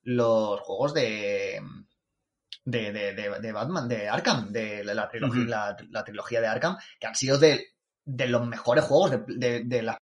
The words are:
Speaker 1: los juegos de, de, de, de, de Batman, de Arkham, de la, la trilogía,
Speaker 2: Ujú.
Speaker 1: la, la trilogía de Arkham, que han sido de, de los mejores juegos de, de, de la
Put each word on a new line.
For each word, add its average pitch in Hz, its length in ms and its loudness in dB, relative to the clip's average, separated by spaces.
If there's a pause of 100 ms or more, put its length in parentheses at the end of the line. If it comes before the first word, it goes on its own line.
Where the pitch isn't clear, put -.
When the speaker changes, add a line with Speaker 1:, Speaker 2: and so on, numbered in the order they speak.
Speaker 1:
los 113 580 4
juegos 135 340 -2
de, 104 680 0 (1040)
de, 113 280 -2
de, 101 220 -4
de, 101 260 -6
de 110 120 -8
Batman, 123 360 -4
de 107 200 -2
Arkham, 117 440 0
de 104 320 -4
la, 104 100 -4
la 107 140 -2
trilogía, 120 340 0
Speaker 2:
Ujú. 117 80 -2
Speaker 1:
la, 104 260 -2 (140)
la 107 140 -6
trilogía 104 360 -4
de 113 60 2
Arkham, 175 300 0 (220)
que - 80 -8
han 110 80 -8
sido 135 240 2
de, 147 360 4 (300)
de 131 240 -2
los 120 180 2
mejores 120 380 2
juegos 165 260 6
de, 113 160 0
de, 120 380 -2
de 120 180 0
la 113 160 -4 (100)